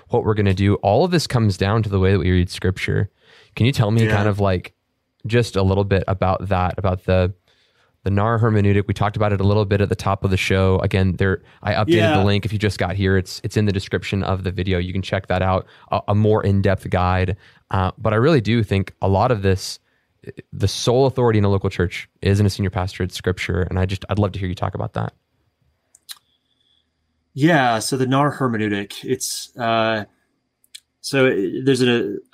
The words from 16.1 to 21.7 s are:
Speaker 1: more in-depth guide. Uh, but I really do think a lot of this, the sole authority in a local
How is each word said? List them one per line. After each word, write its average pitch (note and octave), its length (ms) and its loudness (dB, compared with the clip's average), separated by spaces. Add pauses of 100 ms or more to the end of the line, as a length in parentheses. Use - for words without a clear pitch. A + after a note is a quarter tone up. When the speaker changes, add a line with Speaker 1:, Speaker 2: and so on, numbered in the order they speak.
Speaker 1:
more G#2+ 300 2
in-depth G2 440 0
guide. F#2 480 0 (360)
Uh, F#2+ 260 0
but G#2+ 140 -2
I G#2+ 40 2
really C3+ 240 4
do A2 220 0
think G2 400 -2
a F#2+ 60 0
lot G2+ 240 2
of G2+ 100 -2
this, F#2+ 380 -2 (720)
the G2 160 -2
sole B2+ 380 2
authority A#2+ 320 2
in G2+ 60 4
a G2+ 40 2
local G2 220 0